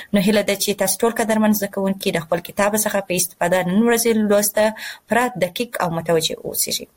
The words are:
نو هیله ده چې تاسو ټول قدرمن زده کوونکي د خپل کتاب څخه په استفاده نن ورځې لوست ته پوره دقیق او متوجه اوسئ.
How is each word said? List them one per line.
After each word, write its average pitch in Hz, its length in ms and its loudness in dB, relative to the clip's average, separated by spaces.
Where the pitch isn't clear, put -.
نو 202 160 4
هیله 214 200 4
ده 202 140 0
چې 196 220 -2
تاسو - 180 -2
ټول 233 180 2
قدرمن 214 400 2
زده 202 160 -4
کوونکي 190 400 -2
د 165 80 -4
خپل 170 140 -2
کتاب 208 360 0
څخه 202 140 -2
په 180 100 -2
استفاده 180 480 0
نن 202 160 2
ورځې 233 260 2
لوست 208 240 2
ته 214 180 2
پوره 240 200 2
دقیق 233 240 -6
او 180 60 0
متوجه 160 400 0
اوسئ. - 560 -6